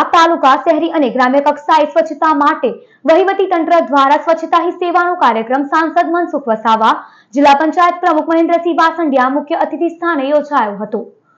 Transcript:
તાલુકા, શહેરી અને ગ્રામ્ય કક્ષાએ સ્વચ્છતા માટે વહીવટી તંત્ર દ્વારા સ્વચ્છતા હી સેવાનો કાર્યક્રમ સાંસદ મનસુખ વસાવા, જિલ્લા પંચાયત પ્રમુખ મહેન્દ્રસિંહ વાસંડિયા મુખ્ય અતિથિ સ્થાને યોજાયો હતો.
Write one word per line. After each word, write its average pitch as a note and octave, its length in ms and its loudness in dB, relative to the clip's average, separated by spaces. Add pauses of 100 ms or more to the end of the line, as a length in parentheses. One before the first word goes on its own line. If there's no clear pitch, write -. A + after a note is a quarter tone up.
(140)
તાલુકા, E4 420 4
શહેરી D#4+ 340 0
અને D4+ 200 0
ગ્રામ્ય B3+ 340 0
કક્ષાએ D4 400 2
સ્વચ્છતા D#4 500 0
માટે C#4+ 360 0 (400)
વહીવટી F#4+ 420 2
તંત્ર E4 340 2
દ્વારા C#4 320 2
સ્વચ્છતા E4 460 0
હી F4 160 -2
સેવાનો F4 340 0
કાર્યક્રમ B3+ 560 -2
સાંસદ D#4+ 400 0
મનસુખ E4 400 -4
વસાવા, A3 400 0 (440)
જિલ્લા C#4+ 200 4
પંચાયત F4 480 0
પ્રમુખ D#4+ 320 0
મહેન્દ્રસિંહ E4+ 480 0
વાસંડિયા C#4+ 540 0
મુખ્ય D4 300 -4
અતિથિ D#4+ 280 -4
સ્થાને D#4+ 320 -4
યોજાયો C#4 560 -2
હતો. G#3 200 -8 (360)